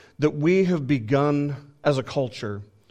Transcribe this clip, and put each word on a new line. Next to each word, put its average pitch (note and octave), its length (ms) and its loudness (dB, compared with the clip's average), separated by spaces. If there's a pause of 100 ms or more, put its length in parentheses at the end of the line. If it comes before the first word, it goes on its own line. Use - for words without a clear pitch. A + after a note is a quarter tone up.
(200)
that D3 160 0
we F3 300 2
have E3+ 200 0
begun C#3+ 880 0 (100)
as D3 140 2
a C3 60 -2
culture G#2+ 580 -6 (300)